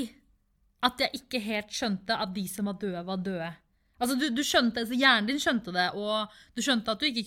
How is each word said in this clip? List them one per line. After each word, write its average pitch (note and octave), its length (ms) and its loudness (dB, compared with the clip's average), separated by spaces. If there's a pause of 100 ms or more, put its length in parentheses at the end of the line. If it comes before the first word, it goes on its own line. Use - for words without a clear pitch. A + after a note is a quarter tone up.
(840)
at B3 160 2
jeg C4+ 160 0
ikke B3+ 260 -6
helt G#3+ 300 -2
skjønte - 480 -2
at F#3+ 160 -4
de G3 140 -2
som G3+ 180 -4
var G3+ 80 -2
døde, F3+ 300 -4
var F#3+ 120 -4
døde. F3 380 -4 (460)
Altså, B3 180 2
du, D4 120 2
du B3 120 0
skjønte, B3 420 2
så A3 140 -6
hjernen A#3+ 280 6
din C#4 140 0
skjønte A#3+ 320 0
det, F3+ 220 2
og G#3 340 -2 (240)
du A#3+ 80 -6
skjønte A3+ 320 2
at G#3 80 -4
du D4 60 2
ikke A#3 200 -2